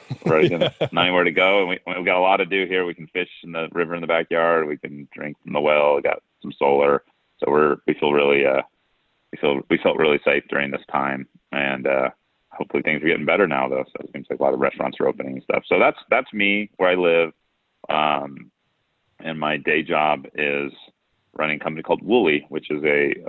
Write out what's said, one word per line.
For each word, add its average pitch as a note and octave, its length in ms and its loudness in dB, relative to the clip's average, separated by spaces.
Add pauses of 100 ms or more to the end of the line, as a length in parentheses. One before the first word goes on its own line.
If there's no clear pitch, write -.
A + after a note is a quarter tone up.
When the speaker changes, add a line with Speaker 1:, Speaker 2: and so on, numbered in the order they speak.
(240)
Speaker 1:
we're - 80 2
already D#2+ 160 6
Speaker 2:
<laughs> E2+ 100 -2
Speaker 1:
doing, E2 120 0 (220)
not E2 120 2
anywhere F2+ 200 4
to F2 60 0
go, F#2+ 300 4
and F#2 80 0
we, F2+ 180 -4
we've F2+ 200 -6
got F#2 120 2
a - 20 4
lot F#2+ 180 4
to F#2+ 80 0
do F#2+ 200 -2
here. F#2 180 0
We F2 100 -6
can D#2+ 140 -18
fish F2+ 200 -6 (160)
in E2 80 -14
the E2 200 -6
river E2+ 220 -2
in E2+ 60 -6
the E2 80 -6
backyard. E2 580 2
We D2+ 120 -4
can C#2+ 340 -14
drink D2 320 -12
from D2+ 80 -12
the D2+ 80 -2
well. D2 340 4
We C#2+ 80 0
got - 180 -2 (220)
some D2 160 -10
solar, C#2 460 2 (340)
so - 100 -4
we're, D2 280 4 (100)
we D2+ 80 2
feel D2+ 180 0
really, C#2+ 340 4
uh, C2+ 160 0 (680)
we - 80 -16
feel, C#2+ 220 0 (100)
we E2 80 2
felt - 200 0
really D2 260 4
safe C#2+ 240 2
during C#2 240 -4
this C#2 80 -6 (100)
time, C#2 380 -4 (240)
and, C2+ 340 -2
uh, C2 240 0 (400)
hopefully - 320 -4
things D2+ 220 -2
are - 20 0
getting E2 200 0
better F2+ 200 4
now C2+ 220 0
though. C2 180 -2
So - 180 -14
it - 80 -16
seems - 160 -14
like B1 120 -6
a - 20 -4
lot C2+ 120 4
of C2 40 0
restaurants C2+ 400 -2
are C#2+ 80 0
opening C2+ 280 -4
and C2 100 -10
stuff. - 240 -2
So - 100 2
that's, B2+ 200 2 (120)
that's B2+ 220 0
me, G2+ 460 -2
where F#2 120 2
I F#2 60 2
live, E2+ 360 2 (560)
um, C#2+ 600 -2 (720)
and D#2+ 180 -8
my D2+ 200 -2
day D#2 260 -2
job D2+ 500 0
is C#2+ 380 -4 (640)
running D#2 260 -4
a - 20 -12
company D#2+ 220 -8
called E2+ 180 -2
Woolly, E2+ 460 2
which D2+ 220 -8
is D2+ 120 -4
a, C#2+ 300 2 (160)